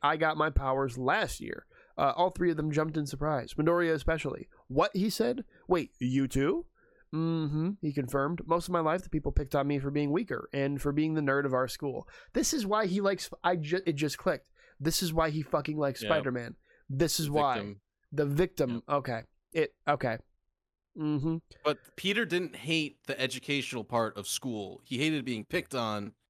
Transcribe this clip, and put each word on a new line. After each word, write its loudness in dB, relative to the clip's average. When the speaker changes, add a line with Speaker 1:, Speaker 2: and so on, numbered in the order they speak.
Speaker 1:
I 4
got 2
my 2
powers 0
last 0
year." -10
Uh, 4
all 4
three 2
of 0
them 0
jumped 0
in 0
surprise, -4
Midoriya 4
especially. -2
"What?" 2
he 2
said. 0
"Wait, 2
you 2
too?" 0
"Mm-hmm," 0
he -2
confirmed. -2
"Most 0
of -2
my 4
life, 2
the -14
people -2
picked 0
on 4
me 2
for -4
being 0
weaker -2
and 0
for 0
being 0
the 0
nerd 2
of -2
our 2
school." -8
This 0
is -2
why 2
he 0
likes, 0
I 4
ju-, 0
it 4
just -2
clicked. 0
This 0
is -2
why 2
he -2
fucking -2
likes 0
Speaker 2:
Yeah. -2
Speaker 1:
Spider-Man. 0
This 2
is -2
Speaker 2:
The -2
Speaker 1:
why. 4
Speaker 2:
victim. -6
Speaker 1:
The 0
victim. 0
Speaker 2:
Yeah. 2
Speaker 1:
Okay. -2
It, 0
okay. 0
Mm-hmm. 0
Speaker 2:
But 0
Peter 0
didn't -2
hate -2
the -4
educational -4
part 0
of -8
school. -6
He -6
hated 0
being -6
picked -6
on, -4